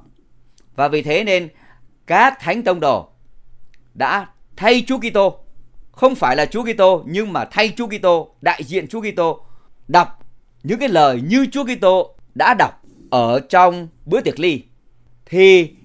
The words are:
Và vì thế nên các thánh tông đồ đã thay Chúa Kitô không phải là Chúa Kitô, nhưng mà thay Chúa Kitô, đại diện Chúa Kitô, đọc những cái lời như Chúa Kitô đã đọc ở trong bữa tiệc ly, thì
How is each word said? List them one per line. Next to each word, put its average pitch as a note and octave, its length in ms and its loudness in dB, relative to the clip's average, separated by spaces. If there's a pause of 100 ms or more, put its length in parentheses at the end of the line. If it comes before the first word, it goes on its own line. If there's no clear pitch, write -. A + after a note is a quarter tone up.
(760)
Và C#3+ 120 0
vì D3+ 140 -2
thế D#3 220 -2
nên F3+ 240 -2 (580)
các A#3 340 2
thánh G3+ 220 -4
tông F3+ 180 -2
đồ C3 280 -2 (840)
đã F3 320 -4 (300)
thay A#3+ 300 0
Chúa C4 120 -4
Kitô G3 460 -2 (480)
không C4 220 2
phải C3 220 0
là D3 100 0
Chúa G#3+ 180 -6
Kitô, F#3+ 420 2
nhưng F#3+ 260 -6
mà C3 120 -4
thay G#3+ 320 -2
Chúa A#3+ 100 -6
Kitô, F3 540 -2
đại D#3+ 240 -2
diện D#3+ 240 -6
Chúa A3+ 120 -10
Kitô, F3+ 440 -4 (440)
đọc F3 300 2 (440)
những F#3+ 160 -4
cái C#4 100 -2
lời C3+ 360 2
như B3 280 0
Chúa C#4 120 -4
Kitô F#3+ 500 0 (200)
đã E3+ 200 2
đọc D#3 280 -2 (280)
ở B2 380 0
trong F3 400 2 (180)
bữa G3 140 0
tiệc - 200 -4
ly, D#3 220 -2 (640)
thì F#3 480 4 (100)